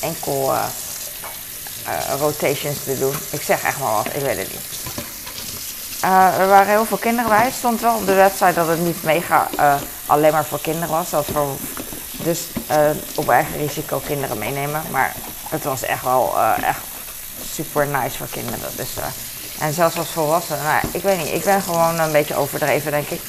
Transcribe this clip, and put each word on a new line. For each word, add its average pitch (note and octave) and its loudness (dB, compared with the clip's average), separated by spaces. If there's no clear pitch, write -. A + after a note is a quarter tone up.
Enkel, C#3 0
eh, A2 2
eh, A2 -2
rotations D3 0
te C3 -2
doen. C3+ 0
Ik C#3+ -6
zeg E3 0
echt B2+ 0
maar A#2+ 0
wat, G#2+ 0
ik - -4
weet B2+ 0
het F#2+ -4
niet. - -10
Eh, F#3 6
er F#3+ 6
waren G3 8
heel G#3 6
veel G#3 -2
kinderen A#3 0
bij. G#3+ 6
Het C4 -2
stond A#3 0
wel A#3 2
op G3 -2
de F#3+ 4
website F#3+ 6
dat E3+ 2
het E3 2
niet E3+ -2
mega, D#3+ 4
eh, C#3+ 6
alleen D3+ 6
maar D#3 2
voor - -4
kinderen D#3+ -2
was. D#3+ 0
Dat D3 2
voor, D3+ 0
dus, D#3+ -2
eh, D3+ 4
op D3+ -2
eigen D#3 4
risico C#3+ -4
kinderen C3+ -4
meenemen. C#3+ -4
Maar C3+ 0
het D#3 -4
was C3 -2
echt - -2
wel, B2+ 2
eh, G#2+ 2
echt - -2
super D3 -2
nice C3 -4
voor - -8
kinderen. A#2+ -8
Dus, - -8
eh, - -6
en D3+ 0
zelfs E3 2
als E3 -4
volwassenen, D#3 0
nou, D3 2
ik F3 -6
weet G3 2
niet, D3+ -4
ik - -2
ben G3 4
gewoon E3 2
een D#3+ 2
beetje D3 2
overdreven, C#3+ 0
denk D3 -2
ik. E3+ -6